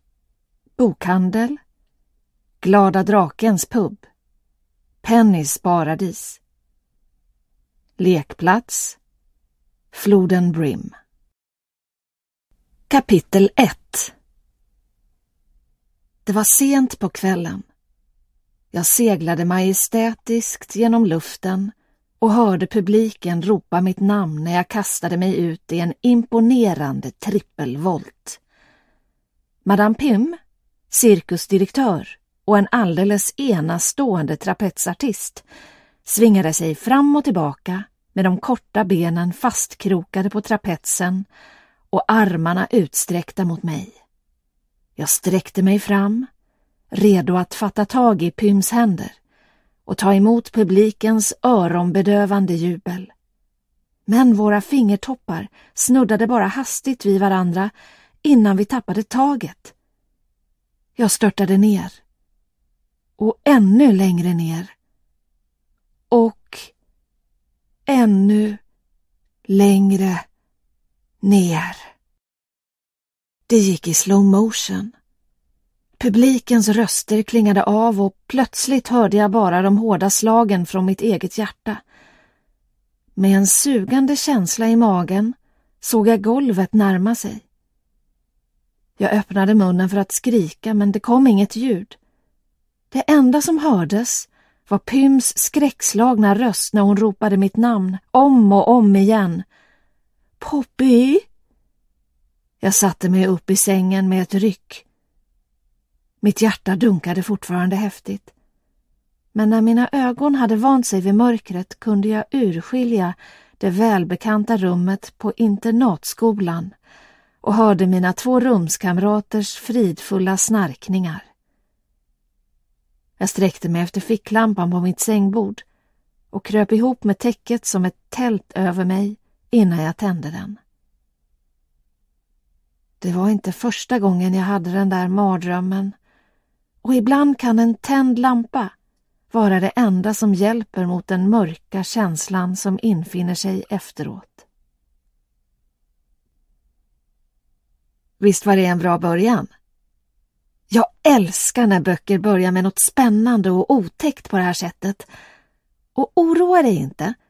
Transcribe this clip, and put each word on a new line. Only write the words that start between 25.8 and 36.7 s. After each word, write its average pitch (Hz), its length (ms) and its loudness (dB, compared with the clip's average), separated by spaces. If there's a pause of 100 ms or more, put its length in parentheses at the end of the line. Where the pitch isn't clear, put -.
en 170 200 -4
imponerande 226 1120 0
trippelvolt. - 1300 -8 (1200)
Madame 208 320 2
Pym, 262 420 0 (540)
cirkusdirektör 196 1160 0 (360)
och 208 140 2
en 202 120 0
alldeles 196 680 0
enastående 170 1000 -2
trapetsartist, - 1080 -6 (600)
svingade 196 480 4
sig 160 220 -4